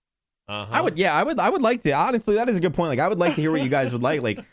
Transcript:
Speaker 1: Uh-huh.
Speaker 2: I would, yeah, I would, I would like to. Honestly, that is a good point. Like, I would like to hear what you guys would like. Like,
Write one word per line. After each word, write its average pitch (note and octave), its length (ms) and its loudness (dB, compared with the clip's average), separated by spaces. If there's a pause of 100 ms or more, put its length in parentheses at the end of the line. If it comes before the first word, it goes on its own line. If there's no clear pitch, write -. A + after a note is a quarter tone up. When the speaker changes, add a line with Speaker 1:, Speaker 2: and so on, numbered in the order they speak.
(480)
Speaker 1:
Uh-huh. G2+ 240 -10
Speaker 2:
I D#4 100 0
would, E3 160 -2
yeah, E3+ 180 2
I E3+ 80 2
would, C#4 160 -2
I F#3 100 2
would E4+ 120 0
like A#3+ 220 0
to. D3 80 2
Honestly, G#3 440 0
that A#3+ 140 0
is G#3 80 0
a - 20 0
good E3 140 0
point. E3+ 160 0
Like, B2 100 0
I D#3+ 80 2
would G3 120 0
like E3+ 160 2
to D#3+ 60 -2
hear D#3 100 0
what D3+ 120 0
you B2+ 60 -2
guys C3+ 220 0
would A#2+ 120 -2
like. C#3+ 180 0
Like, A2+ 180 -2 (120)